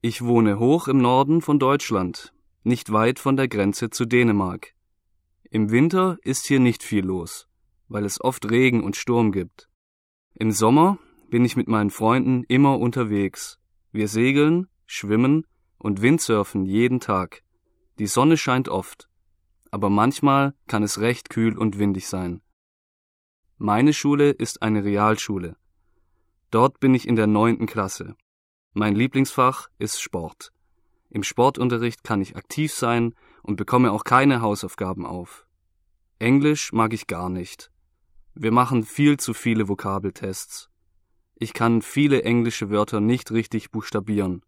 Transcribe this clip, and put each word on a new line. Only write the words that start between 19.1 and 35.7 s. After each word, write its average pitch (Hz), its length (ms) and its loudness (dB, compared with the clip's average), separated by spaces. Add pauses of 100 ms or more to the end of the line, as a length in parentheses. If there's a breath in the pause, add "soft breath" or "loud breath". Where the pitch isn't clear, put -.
aber 101 180 -2
manchmal 139 680 2 (120)
kann 104 160 -2
es 101 160 -4
recht 120 300 -2
kühl 113 280 0
und 101 220 -2
windig 101 300 -2
sein. 92 320 -8 (1160)
Meine 110 360 2
Schule 143 380 2
ist - 300 -8
eine 107 220 -2
Realschule. 101 720 -2 (960)
Dort 120 280 2
bin 131 160 4
ich 120 120 -4
in 120 80 2
der 110 120 2
neunten 110 400 2
Klasse. - 480 -8 (580)
Mein 104 220 0
Lieblingsfach 131 840 0
ist - 240 -6
Sport. - 500 -10 (580)
Im 101 140 -6
Sportunterricht 120 800 -2
kann 104 180 -2
ich - 140 -8
aktiv 151 380 -6
sein 117 400 -2 (300 soft breath)
und 104 120 -4
bekomme 120 360 2
auch 104 120 -4
keine 131 380 4
Hausaufgaben 95 640 -6
auf. - 400 -12 (720)